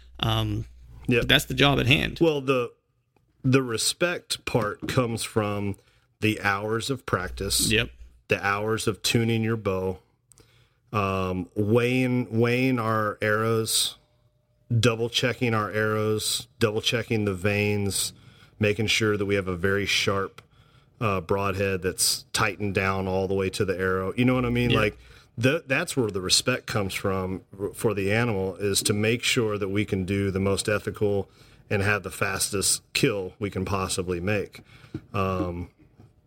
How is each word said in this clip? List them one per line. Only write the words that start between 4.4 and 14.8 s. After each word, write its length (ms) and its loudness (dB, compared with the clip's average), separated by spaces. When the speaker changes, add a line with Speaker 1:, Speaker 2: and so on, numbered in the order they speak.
Speaker 2:
part 460 -2
comes 340 0
from 540 -2
the 220 0
hours 480 0
of 160 -6
practice, 680 -2
Speaker 1:
Yep. 200 2
Speaker 2:
the 180 0
hours 400 -2
of 160 -2
tuning 420 2
your 120 0
bow, 440 -2
um, 640 0
weighing, 840 2
weighing 400 4
our 420 0
arrows, 760 0
double 320 2